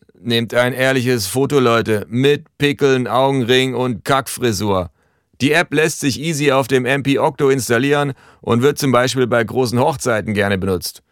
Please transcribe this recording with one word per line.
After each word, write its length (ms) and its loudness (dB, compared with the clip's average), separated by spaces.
nehmt 360 -2
ein 180 2
ehrliches 540 0
Foto, 340 0
Leute, 480 2
mit 380 0
Pickeln, 500 0
Augenring 680 0
und 280 -4
Kackfrisur. 880 -2
Die 100 2
App 220 0
lässt 260 0
sich 180 -2
easy 320 -2
auf 160 2
dem 200 0
M 160 -2
P 160 0
Octo 320 0
installieren 640 0
und 220 0
wird 160 2
zum 120 0
Beispiel 360 2
bei 180 2
großen 340 -2
Hochzeiten 540 -2
gerne 240 0
benutzt. 560 -6